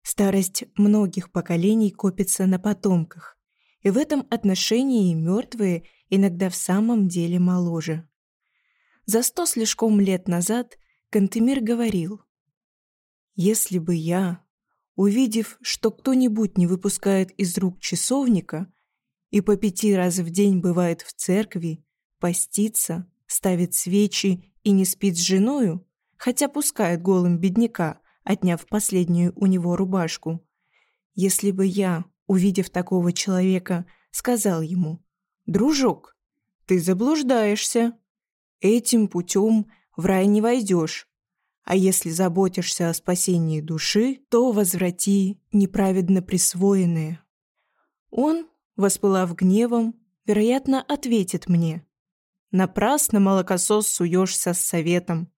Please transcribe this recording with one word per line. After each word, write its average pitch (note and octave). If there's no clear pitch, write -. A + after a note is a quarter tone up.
Старость G3
многих G#3
поколений G3+
копится F#3+
на F#3
потомках, F#3
и G3+
в G3
этом D4+
отношении A3
мертвые F3+
иногда F#3+
в F3+
самом G#3
деле F3
моложе. E3
За A3
сто E4+
слишком A3
лет F#3+
назад F#3+
Кантемир A3+
говорил: G#3+
"Если F#3
бы E3+
я, F3
увидев, G#3+
что -
кто-нибудь A#3
не F3
выпускает F#3+
из F3+
рук F#3
часовника F#3+
и G3+
по G#3
пяти G3+
раз F3+
в E3+
день F#3+
бывает E3+
в -
церкви, F3+
постится, F3+
ставит F3+
свечи G3
и G3+
не F#3+
спит F#3
с E3+
женою, F#3+
хотя B3
пускает G3
голым F3
бедняка, F#3+
отняв F3+
последнюю F3
у G3
него F3
рубашку, F3
если F#3+
бы F#3+
я, F#3
увидев F#3+
такого F3+
человека, F#3
сказал G3+
ему: E3
'Дружок, B3
ты F#3
заблуждаешься, A#3
этим A3
путем G3+
в D#3+
рай F#3+
не G#3
войдешь, G3+
а F#3
если F#3
заботишься F3+
о E3
спасении E3+
души, G3+
то A#3+
возврати F#3+
неправедно F#3+
присвоенное'", F3
он, D#4+
воспылав F#3+
гневом, A3+
вероятно, B3
ответит A#3
мне: E3
"Напрасно, G3+
молокосос, G3
суешься F3+
с -
советом". F3